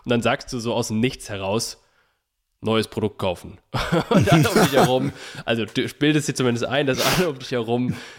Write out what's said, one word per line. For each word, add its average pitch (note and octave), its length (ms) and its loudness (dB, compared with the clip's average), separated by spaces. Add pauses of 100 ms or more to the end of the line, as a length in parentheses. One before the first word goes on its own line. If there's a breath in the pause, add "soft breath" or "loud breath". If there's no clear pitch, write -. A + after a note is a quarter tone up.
Und A#2+ 60 -10
dann A#2+ 120 4
sagst A#2 300 -2
du B2+ 80 -4
so A2+ 140 -4
aus A2+ 160 -2
dem A2 100 -2
Nichts C3 300 -2
heraus, G2+ 520 -4 (800)
„Neues A2 300 0
Produkt G#2+ 300 -4
kaufen.“ - 400 -6 (120)
<laughs> - 380 -2
Und G3+ 200 4
dann E3 160 6
um G#3+ 160 4
dich C#3 120 2
herum, C3 400 2 (320 loud breath)
also A#2 200 0
du A2+ 220 -2
bildest D3 400 0
dir C3+ 80 -4
zumindest A#2+ 300 0
ein, C#3+ 200 0
dass B2+ 140 0 (180)
alle F3+ 120 2
um C3 100 -8
dich B2+ 120 -10
herum A#2+ 440 -2 (240 loud breath)